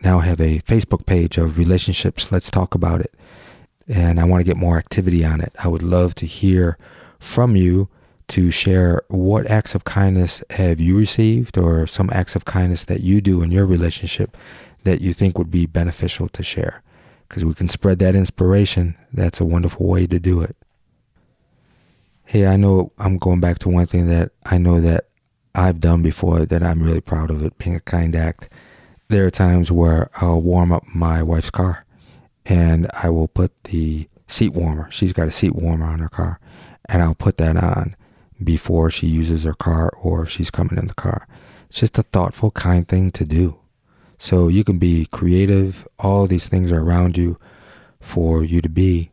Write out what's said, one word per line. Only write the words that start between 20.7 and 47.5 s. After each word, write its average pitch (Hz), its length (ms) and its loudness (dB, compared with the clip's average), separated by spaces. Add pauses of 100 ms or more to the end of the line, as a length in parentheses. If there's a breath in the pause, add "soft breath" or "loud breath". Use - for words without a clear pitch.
Hey, 101 220 2
I 95 80 4
know 98 440 4
I'm 95 200 -2
going 90 220 0
back 87 200 0
to - 80 -4
one 87 180 2
thing 87 200 0
that 85 240 2 (140)
I 90 140 0
know 87 220 4
that 82 280 2 (440)
I've 92 280 0
done 85 220 4
before 82 440 0
that 85 160 0
I'm 82 180 0
really 82 200 0
proud 78 300 -4
of 76 120 -4
it - 160 -6
being 87 160 -4
a 82 60 -6
kind 82 340 -2
act. 82 340 -4 (600 loud breath)
There 98 180 2
are 90 60 2
times 87 400 2
where 82 420 2
I'll 82 260 0
warm 87 300 2
up 85 140 0 (100)
my 82 260 0
wife's 82 300 -2
car 92 340 -4 (600 soft breath)
and 85 500 2
I 87 160 -2
will 80 160 0
put - 260 -2 (120)
the 78 440 -4 (200)
seat - 240 -2
warmer. 78 400 -4
She's 92 200 -2
got 85 140 -2
a 78 60 -4
seat 82 240 -2
warmer 82 300 -2
on 80 120 -4
her 80 100 -4
car, 82 300 -6 (500 loud breath)
and 90 140 0
I'll 82 140 0
put - 220 -2
that 80 180 0
on 87 400 -2 (480 soft breath)
before 82 440 0
she 80 200 -4
uses 80 340 -2
her 78 120 -4
car 82 340 -2 (120)
or 85 220 -2
if 82 80 -8
she's - 220 -6
coming 90 260 -4
in - 80 -4
the - 80 -10
car. - 320 -6 (420 loud breath)
It's - 120 -12
just - 180 0
a 120 60 0
thoughtful, 92 480 -2
kind 87 340 0
thing 92 240 0
to - 140 -6
do. 80 320 0 (640 soft breath)
So 87 300 2
you 98 160 2
can 95 140 0
be 85 260 2
creative. 95 840 0 (120)
All 98 280 2
these 92 220 -2
things 90 240 0
are 82 80 2
around 87 380 2
you 85 200 -2 (640 loud breath)